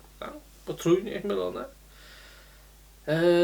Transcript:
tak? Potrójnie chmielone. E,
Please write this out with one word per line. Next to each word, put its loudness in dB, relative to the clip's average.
tak? -12
Potrójnie 0
chmielone. -6
E, 0